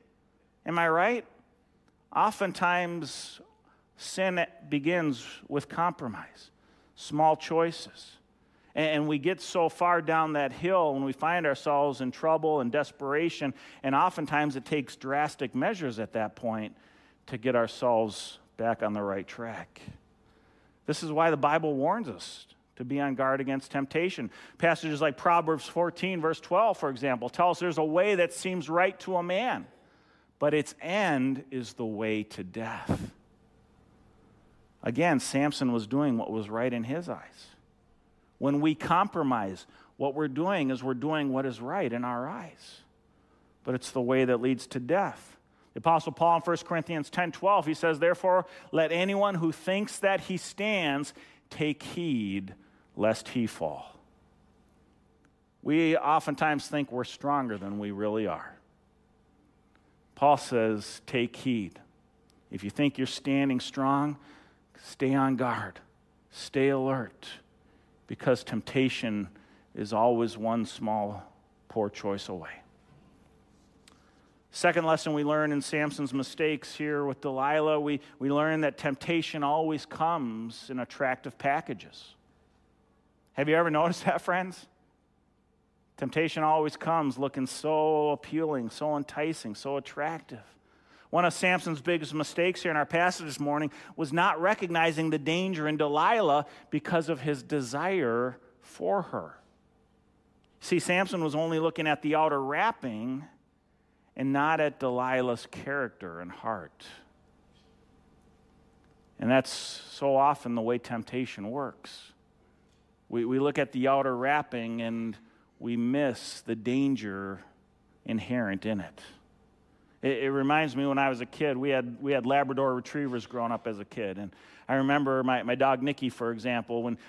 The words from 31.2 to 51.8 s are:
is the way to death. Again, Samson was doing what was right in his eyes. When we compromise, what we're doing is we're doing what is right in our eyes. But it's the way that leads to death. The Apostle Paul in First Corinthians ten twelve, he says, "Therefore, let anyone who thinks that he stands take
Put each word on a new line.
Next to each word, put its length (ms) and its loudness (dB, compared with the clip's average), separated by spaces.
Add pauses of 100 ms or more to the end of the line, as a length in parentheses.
is 220 -6
the 120 -6
way 380 -2
to 200 -10
death. 680 -6 (1700)
Again, 360 2
Samson 520 0
was 140 0
doing 320 0
what 140 -4
was 180 -4
right 240 0
in 100 -2
his 240 -6
eyes. 400 -12 (920)
When 220 0
we 120 4
compromise, 960 0 (300)
what 180 -2
we're 120 0
doing 440 0
is 120 -4
we're 120 -2
doing 360 0
what 140 0
is 160 -6
right 300 -2
in 120 -2
our 240 -4
eyes. 540 -14 (840)
But 120 -2
it's 160 -8
the 100 -2
way 240 4
that 160 2
leads 260 0
to 120 -8
death. 580 -2 (380)
The 20 -12
Apostle 360 2
Paul 240 6
in 40 -2
First 240 -2
Corinthians 460 -4
ten 200 0
twelve, 360 2
he 80 0
says, 240 2
"Therefore, 480 4 (240)
let 200 2
anyone 440 2
who 160 2
thinks 480 -2
that 220 2
he 160 -4
stands 760 -2 (380)
take 320 -2